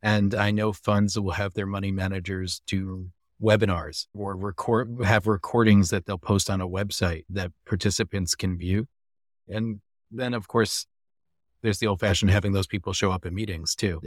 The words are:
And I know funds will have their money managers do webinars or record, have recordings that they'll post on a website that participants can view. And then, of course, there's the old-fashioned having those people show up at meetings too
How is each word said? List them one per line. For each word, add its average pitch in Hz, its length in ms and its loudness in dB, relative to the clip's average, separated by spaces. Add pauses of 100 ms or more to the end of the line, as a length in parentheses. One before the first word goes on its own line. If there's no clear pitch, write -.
And 104 320 4
I 104 180 2
know 107 200 0
funds 104 480 2
will 95 140 -2
have 101 220 -4
their 101 100 -4
money 98 260 -4
managers 95 760 -4
do 92 440 -6 (340)
webinars 98 720 2
or 101 240 -8
record, 113 640 -2
have 104 240 4
recordings 104 640 4
that 98 160 -2
they'll 95 120 -4
post 98 320 0
on 98 120 0
a 92 60 -4
website 92 640 -2
that 92 220 -6 (140)
participants 98 680 -2
can 92 240 -2
view. 95 280 0 (640)
And 107 320 -4 (280)
then, 123 240 -4
of 113 140 -6
course, - 380 0 (760)
there's 107 180 0
the 113 80 0
old-fashioned 98 440 2
having 101 220 4
those 98 140 0
people 95 260 -6
show 98 180 2
up 92 140 -4
at 87 80 -6
meetings 92 420 -6
too 87 320 -2